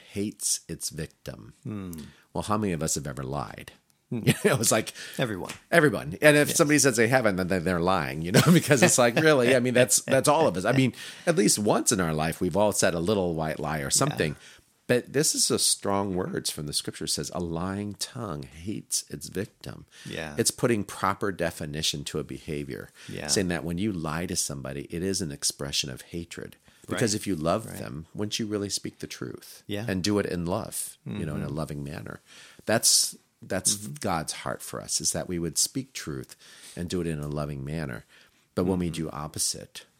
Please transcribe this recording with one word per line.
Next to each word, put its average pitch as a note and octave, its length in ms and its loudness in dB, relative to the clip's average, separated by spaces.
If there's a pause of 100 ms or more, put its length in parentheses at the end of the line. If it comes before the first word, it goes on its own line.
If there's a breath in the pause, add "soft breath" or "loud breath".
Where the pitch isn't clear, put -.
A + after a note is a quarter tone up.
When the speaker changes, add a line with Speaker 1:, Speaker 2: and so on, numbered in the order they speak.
(120)
Speaker 1:
hates - 560 -4
its E2 220 -8
victim." D2+ 640 -12 (100)
Speaker 2:
Hmm. G2+ 280 -8 (420 loud breath)
Speaker 1:
Well, F2 100 -2
how G#2+ 140 0
many G#2 160 2
of D2+ 100 0
us D#2 120 0
have C#2+ 120 -4
ever C2+ 160 -6
lied? C2 480 -6 (380)
Speaker 2:
Hmm. A#2 140 -4
Speaker 1:
<laughs> - 200 2
It E3+ 140 4
was A2 140 2
like A2 220 2 (240 loud breath)
Speaker 2:
Everyone. A2 340 -2 (200)
Speaker 1:
everyone. G2 500 4
And D3 140 10
if D3 140 6
Speaker 2:
Yes. - 80 0
Speaker 1:
somebody D3+ 220 6
says B2+ 180 4
they A2+ 100 6
haven't, A#2 300 4
then F#2 100 2
they, F#2 120 2
they're E2+ 200 2
lying, D#2+ 420 2
you E2+ 100 -4
know, C3 160 8
<laughs> D#3+ 60 8
because D3+ 300 6
it's - 140 6
like, A#2+ 180 6
really, C3+ 400 6
I B2+ 40 6
mean, A#2+ 160 2
that's, B2+ 260 6
that's C3+ 260 2
all D3 200 6
of F2+ 100 0
us. F#2 80 0
I A2+ 60 4
mean, C3 220 4 (340 loud breath)
at E3+ 80 4
least - 240 4
once C#3 320 2
in G2+ 80 4
our E2 140 2
life, D#2 280 0
we've F2+ 160 2
all G#2 140 4
said F#2+ 240 2
a E2+ 40 0
little F2+ 360 2
white D#2 240 -2
lie D2+ 200 -2
or C#2+ 40 -4
Speaker 2:
Yeah. C#2 60 -4
Speaker 1:
something. F2+ 460 2 (520 loud breath)
But B2 260 2
this D3+ 220 2
is A#3+ 160 2
a A2+ 80 2
strong G2 560 0
words - 340 -4
from D#2 160 -8
the C#2+ 80 -8
scripture. - 320 -6
It D#2 40 -4
says, D2 260 -2
"A E2 40 -4
lying F#2+ 600 -4
tongue G2 420 -8
hates - 720 -8
its - 180 -12
victim." - 560 -10 (180 loud breath)
Speaker 2:
Yeah. D#2+ 360 -8
Speaker 1:
It's A#2 100 2
putting A#2 340 0
proper G2 480 -2
definition D#2+ 720 -4
to - 120 -6
a D2 60 -2
behavior. C2+ 640 -8 (180 loud breath)
Speaker 2:
Yeah. G1+ 200 -8
Speaker 1:
Saying F#2 220 2
that D#2+ 140 -2
when E2+ 140 -4
you G#2+ 160 -2
lie D#2+ 320 -4
to F#2 100 -4
somebody, C#2 540 -6
it E2+ 140 -6
is F#2+ 180 0
an D#2 100 -4
expression C#2+ 600 -4
of B1+ 100 -12
hatred. - 540 -12 (320 loud breath)
Because G2+ 260 0
Speaker 2:
Right. G#2+ 80 -2
Speaker 1:
if - 60 -8
you F#2+ 80 0
love E2+ 320 0
Speaker 2:
Right. F2+ 100 -10
Speaker 1:
them, E2 380 -10
wouldn't G#2+ 240 -4
you A#2 80 -4
really G2+ 220 -2
speak - 280 -6
the - 80 -12
truth? - 640 -12
Speaker 2:
Yeah. G#2 200 -6
Speaker 1:
And F#2+ 160 0
do G#2 140 4
it G2 80 2
in E2+ 220 -2
love, - 580 -6
you G#2+ 180 -6
know, D2+ 120 -4
in D2+ 80 -4
a - 20 -6
Speaker 2:
Mm-hmm. D2 100 -6
Speaker 1:
loving D2+ 280 -6
manner. - 380 -12 (440 loud breath)
That's - 500 4 (260)
that's G2 340 -2
Speaker 2:
Mm-hmm. G#2 260 -10
Speaker 1:
God's E2 320 -2
heart - 280 -8
for A1+ 200 -10
us, - 180 -4
is D2+ 140 0
that E2 160 -4
we F2 100 -2
would E2 180 -4
speak - 360 -2
truth - 420 -8 (400 loud breath)
and F2 140 -4
do F#2 120 -2
it E2 60 -2
in D#2+ 120 -4
a D2 80 -6
loving D2 360 -4
manner. C#2+ 420 -6 (500 loud breath)
But F#2 100 2
when F#2 140 2
we F2 80 0
Speaker 2:
Mm-hmm. E2 180 -4
Speaker 1:
do - 60 -4
opposite, - 720 -6 (140)